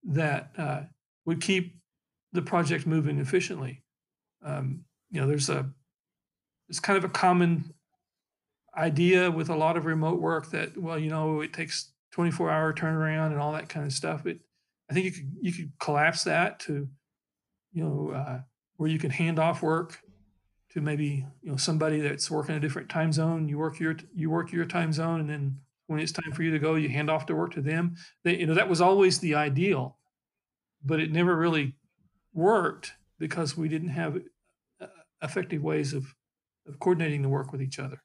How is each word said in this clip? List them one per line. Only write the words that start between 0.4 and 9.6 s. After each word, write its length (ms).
uh, 240
would 160
keep 340
the 100
project 460
moving 320
efficiently. 640
Um, 420
you 100
know, 60
there's 220
a, 200
it's 120
kind 180
of 60
a 60
common 640
idea 500
with 200
a 60
lot 220